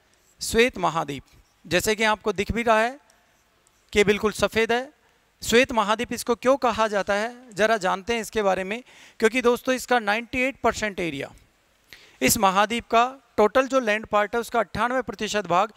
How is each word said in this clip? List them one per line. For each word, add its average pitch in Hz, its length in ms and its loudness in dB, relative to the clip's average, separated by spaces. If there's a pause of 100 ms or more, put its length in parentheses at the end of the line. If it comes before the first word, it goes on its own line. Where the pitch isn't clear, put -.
(420)
श्वेत 233 380 2
महाद्वीप। 156 440 -4 (420)
जैसे 180 300 0
कि 214 100 -2
आपको 214 280 -2
दिख 196 180 -4
भी 226 120 -4
रहा 220 160 4
है 247 180 -2 (960)
कि 208 100 4
बिल्कुल 202 300 0
सफ़ेद 220 380 0
है। 254 180 -4 (520)
श्वेत 254 320 2
महाद्वीप 220 400 0
इसको 240 240 -2
क्यों 262 220 2
कहा 220 300 0
जाता 202 240 -2
है, 226 220 -4 (180)
ज़रा 220 260 2
जानते 185 340 -2
हैं 233 80 -2
इसके 214 220 -4
बारे 190 200 0
में, 214 180 -8 (380)
क्योंकि 226 220 2
दोस्तों 247 340 0
इसका 247 260 0
नाइंटी 226 400 -2
एट 262 200 -2
परसेंट 214 380 -2
एरिया, 147 320 -6 (880)
इस 254 160 2
महाद्वीप 208 480 2
का 233 180 4 (340)
टोटल 233 300 4
जो 269 120 0
लैंड 220 280 -2
पार्ट 208 280 0
है 233 60 -2
उसका 233 180 -4
अट्ठानवे 240 440 -2
प्रतिशत 208 440 -6
भाग 190 300 2